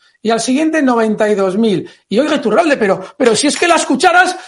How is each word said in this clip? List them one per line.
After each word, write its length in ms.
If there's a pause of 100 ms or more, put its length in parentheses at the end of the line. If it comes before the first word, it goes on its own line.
(220)
Y 80
al 100
siguiente 420
noventa 460
y 60
dos 240
mil. 300 (200)
Y 120
oiga, 160
Iturralde, 400
pero, 260 (140)
pero 180
si 140
es 100
que 80
las 180
cucharas 520 (120)